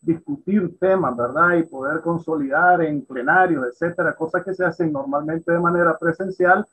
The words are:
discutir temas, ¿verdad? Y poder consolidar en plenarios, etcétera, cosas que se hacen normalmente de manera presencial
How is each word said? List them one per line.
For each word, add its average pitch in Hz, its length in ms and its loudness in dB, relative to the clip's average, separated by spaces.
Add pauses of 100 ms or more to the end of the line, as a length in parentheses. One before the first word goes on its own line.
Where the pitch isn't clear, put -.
discutir 165 760 -2
temas, 180 360 0
¿verdad? 160 400 2
Y 165 80 2
poder 143 380 -6
consolidar 165 800 2
en 151 240 -2
plenarios, 147 640 2
etcétera, 170 480 -4
cosas 170 280 -4
que 190 100 -6
se 185 120 -2
hacen 165 260 -2
normalmente 147 600 -4
de 170 80 2
manera 170 380 2
presencial 180 760 0